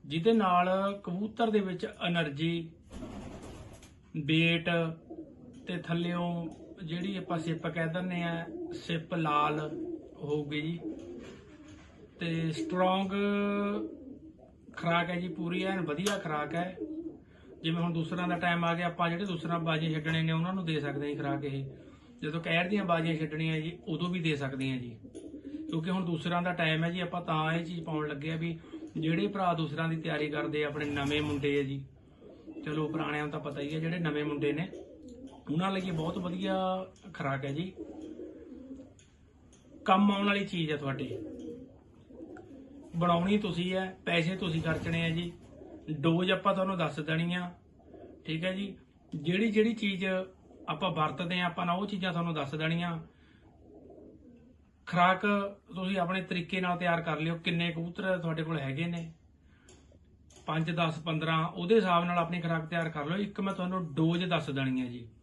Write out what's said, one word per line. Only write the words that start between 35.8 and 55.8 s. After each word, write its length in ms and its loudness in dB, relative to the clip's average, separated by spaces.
ਇਹ 120 -2
ਬਹੁਤ 260 -2
ਵਧੀਆ 380 -2
ਖੁਰਾਕ 300 -2
ਹੈ 80 -2
ਜੀ, 200 -4
ਕੰਮ 260 8
ਆਉਣ 160 2
ਵਾਲੀ 200 2
ਚੀਜ਼ 260 -2
ਹੈ 40 2
ਤੁਹਾਡੇ। 420 -4
ਬਣਾਉਣੀ 420 4
ਤੁਸੀਂ 360 0
ਹੈ, 120 0
ਪੈਸੇ 320 2
ਤੁਸੀਂ 260 0
ਖਰਚਣੇ 420 0
ਆ 60 2
ਜੀ, 220 -2
ਡੋਜ਼ 400 4
ਆਪਾਂ 220 4
ਤੁਹਾਨੂੰ 240 2
ਦੱਸ 240 0
ਦੇਣੀ 320 0
ਆ, 160 -2
ਠੀਕ 200 -2
ਹੈ 80 2
ਜੀ। 220 -4
ਜਿਹੜੀ 380 2
ਜਿਹੜੀ 240 6
ਚੀਜ਼ 320 0
ਆਪਾਂ 260 0
ਵਰਤਦੇ 500 6
ਆ 60 4
ਆਪਾਂ 200 2
ਨਾ 60 4
ਉਹ 140 2
ਚੀਜ਼ਾਂ 260 0
ਤੁਹਾਨੂੰ 220 2
ਦੱਸ 200 2
ਦੇਣੀਆਂ। 360 2
ਖੁਰਾਕ 360 6
ਤੁਸੀਂ 300 -2